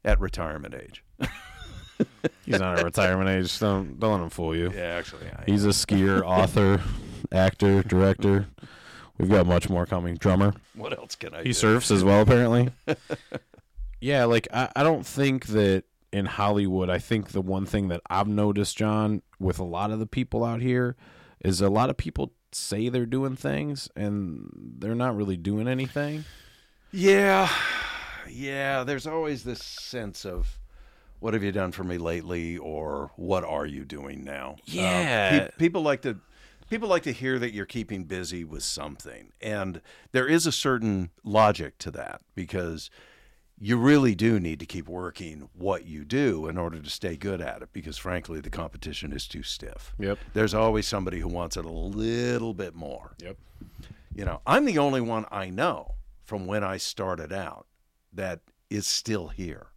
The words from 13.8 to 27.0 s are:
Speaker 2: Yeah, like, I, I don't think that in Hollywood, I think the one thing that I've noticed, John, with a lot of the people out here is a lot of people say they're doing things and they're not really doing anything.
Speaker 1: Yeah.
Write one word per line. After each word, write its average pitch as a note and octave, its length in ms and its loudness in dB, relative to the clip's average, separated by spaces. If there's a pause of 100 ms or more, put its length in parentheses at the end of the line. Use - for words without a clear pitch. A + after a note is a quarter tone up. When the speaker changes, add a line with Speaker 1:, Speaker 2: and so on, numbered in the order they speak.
Speaker 2:
Yeah, B2+ 260 4
like, A#2 260 4
I, B2 240 0
I C#3 80 4
don't D#3 200 4
think C3+ 420 0
that G2+ 360 4 (300)
in G2 140 0
Hollywood, G2 640 2
I F2+ 120 2
think G#2+ 300 -2
the F#2+ 100 -2
one F#2+ 260 -2
thing G2 220 0
that E2+ 200 -4
I've G2+ 200 0
noticed, G#2 500 2
John, G#2+ 440 2 (180)
with F#2 180 0
a F#2 60 -4
lot F2+ 260 -4
of A2 80 -2
the A2 80 -2
people A#2 380 -2
out A#2 160 -2
here B2 340 0 (460)
is F#2 200 0
a G2 80 6
lot A2+ 220 4
of C#3 60 -2
people D3+ 360 -6 (200)
say G#2+ 380 -4
they're B2 160 0
doing C3 280 -2
things C#3+ 600 -4
and F#2 560 -4 (260)
they're A2 160 -4
not A#2+ 220 0
really G2 200 0
doing G#2 300 -2
anything. C#3+ 580 -4 (680)
Speaker 1:
Yeah. F#3+ 560 6 (800)